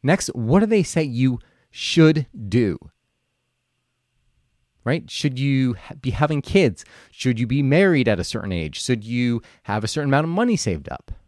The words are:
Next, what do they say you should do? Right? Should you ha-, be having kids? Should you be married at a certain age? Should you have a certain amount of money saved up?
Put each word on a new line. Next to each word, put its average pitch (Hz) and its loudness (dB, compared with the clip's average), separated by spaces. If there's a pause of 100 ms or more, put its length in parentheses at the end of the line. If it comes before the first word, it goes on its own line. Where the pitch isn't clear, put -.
Next, 156 2
what 123 2
do 220 2
they 208 2
say 160 -2
you 127 0 (320)
should 156 4 (220)
do? 101 0 (2000)
Right? - -2
Should 131 -4
you 131 0
ha-, - -16
be - -6
having 147 0
kids? 151 2 (280)
Should 123 -2
you 120 0
be 135 0
married 147 4
at 104 2
a 87 -2
certain 98 -6
age? 80 -6
Should 113 -2
you 120 -2 (220)
have 107 -4
a 110 -4
certain 143 -4
amount 143 2
of 165 -4
money 220 0
saved 80 -4
up? - -14 (160)